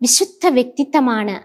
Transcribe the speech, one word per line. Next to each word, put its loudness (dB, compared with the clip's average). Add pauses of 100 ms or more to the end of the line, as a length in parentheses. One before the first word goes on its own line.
വിശുദ്ധ -2 (120)
വ്യക്തിത്വമാണ് -2